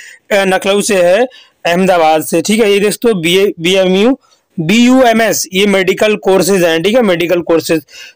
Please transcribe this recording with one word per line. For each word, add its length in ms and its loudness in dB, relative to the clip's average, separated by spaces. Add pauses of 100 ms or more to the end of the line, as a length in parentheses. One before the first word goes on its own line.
(320)
अ, 120 0
लखनऊ 360 -2
से 220 -2
है, 240 2 (400)
अहमदाबाद 560 2
से, 200 -2
ठीक 180 -2
है। 120 2
ये 80 2
देख 120 0
सकते 160 -2
हो 60 0
बीए, 460 0
बीएमयू, 580 0 (400)
बीयूएमएस, 960 2
ये 140 0
medical 500 0
courses 480 0
हैं, 180 0
ठीक 140 0
है, 60 2
Medical 380 -2
courses। 420 -2 (340)